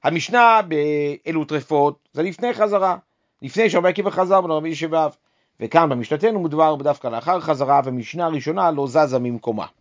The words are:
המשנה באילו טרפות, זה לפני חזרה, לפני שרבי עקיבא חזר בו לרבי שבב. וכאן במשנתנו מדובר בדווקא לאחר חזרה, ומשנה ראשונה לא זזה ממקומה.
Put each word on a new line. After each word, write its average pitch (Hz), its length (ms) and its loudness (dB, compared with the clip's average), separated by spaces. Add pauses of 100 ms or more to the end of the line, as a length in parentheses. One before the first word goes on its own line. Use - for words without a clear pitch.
המשנה 220 640 4
באילו 151 760 -2
טרפות, 143 680 -2
זה 143 100 -4
לפני 240 320 -4
חזרה, 202 420 0 (460)
לפני 185 280 0
שרבי 175 180 2
עקיבא 196 220 -2
חזר 185 300 2
בו 175 80 -4
לרבי 160 260 -2
שבב. 156 360 -2 (500)
וכאן 165 280 4
במשנתנו 151 520 -2
מדובר 156 360 2
בדווקא 139 320 -2
לאחר 135 320 -2
חזרה, 143 440 2
ומשנה 131 440 -6
ראשונה 160 420 -2
לא 139 160 -2
זזה 131 320 0
ממקומה. 120 480 -6 (140)